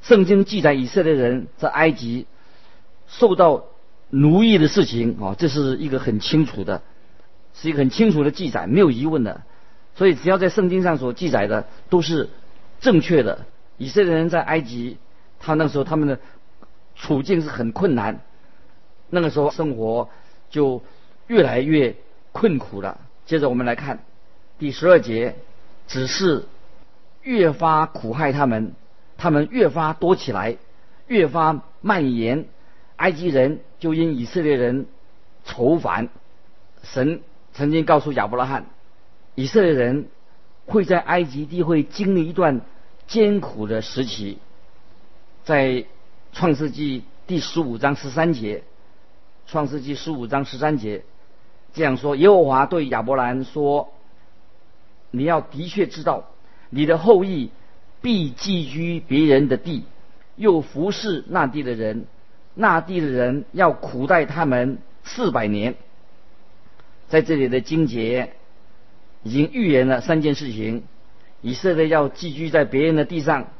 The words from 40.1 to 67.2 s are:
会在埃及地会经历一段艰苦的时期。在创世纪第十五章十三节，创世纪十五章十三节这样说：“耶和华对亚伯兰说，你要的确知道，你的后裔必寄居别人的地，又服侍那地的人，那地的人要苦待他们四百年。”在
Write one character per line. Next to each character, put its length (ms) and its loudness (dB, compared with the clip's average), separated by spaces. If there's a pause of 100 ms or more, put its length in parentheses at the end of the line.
会 180 4
在 160 4
埃 240 2
及 220 -6
地 160 -4
会 220 4
经 320 0
历 120 2
一 60 -6
段 280 2 (440)
艰 340 4
苦 280 -6
的 160 -2
时 200 -4
期。 360 -6 (1040)
在 420 2 (480)
创 220 4
世 160 -2
纪 320 -4 (220)
第 140 0
十 220 -2
五 160 -2
章 180 2
十 140 -10
三 240 2
节， 300 -6 (840)
创 220 -2
世 120 -6
纪 160 -6
十 160 -8
五 160 -6
章 160 0
十 140 -10
三 200 0
节 260 -6 (720)
这 120 0
样 100 2
说 220 -2
：“耶 120 8
和 140 10
华 220 4
对 240 0
亚 120 0
伯 140 0
兰 300 0
说， 480 0 (1160)
你 140 -2
要 160 4
的 300 -10
确 180 0
知 160 -10
道， 220 -2 (440)
你 160 2
的 120 6
后 260 8
裔 260 -2 (520)
必 300 2
寄 340 -2
居 340 -4
别 240 2
人 240 8
的 80 2
地， 300 -4 (500)
又 240 4
服 320 -2
侍 380 -4
那 180 2
地 160 -4
的 120 -2
人， 320 -4 (460)
那 280 4
地 180 -4
的 80 0
人 460 0
要 180 6
苦 340 -4
待 200 4
他 200 -2
们 340 0 (260)
四 260 -2
百 160 0
年。” 280 -2 (1300)
在 140 6